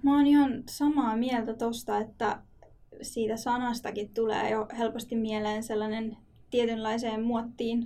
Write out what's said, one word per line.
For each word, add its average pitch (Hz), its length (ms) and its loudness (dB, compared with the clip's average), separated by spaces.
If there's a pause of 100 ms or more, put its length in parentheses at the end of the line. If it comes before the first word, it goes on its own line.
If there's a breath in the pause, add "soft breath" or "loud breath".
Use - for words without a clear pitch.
mä 277 140 6
oon 285 100 6
ihan 285 420 6
samaa 277 480 2
mieltä 233 380 0
tosta, 233 440 -2
että - 440 -4 (600)
siitä 226 340 -2
sanastakin 233 800 -4
tulee 220 360 0
jo 214 160 -2 (120)
helposti 233 380 -2
mieleen 214 460 -2
sellainen 220 540 -4 (340)
tietynlaiseen 226 720 0
muottiin 233 640 -2